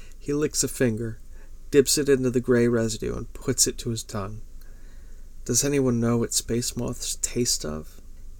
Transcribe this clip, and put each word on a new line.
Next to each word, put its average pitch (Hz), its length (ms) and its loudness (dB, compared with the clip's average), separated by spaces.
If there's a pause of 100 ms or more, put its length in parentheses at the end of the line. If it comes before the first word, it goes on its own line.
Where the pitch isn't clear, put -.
(180)
he - 160 -4
licks 151 300 0
a - 40 2
finger, 113 520 0 (520)
dips 143 260 8
it 139 120 2
into 127 220 4
the 123 100 4
gray 120 260 6
residue, 117 480 0
and - 180 -6
puts - 340 2
it 123 100 -4
to 117 140 -4
his 110 120 -4
tongue. 107 380 -6 (1040)
Does 123 180 2
anyone 135 360 4
know 117 180 4
what 113 160 0
space - 420 -2
moths 123 460 -4
taste - 420 0
of? 78 380 -8 (380)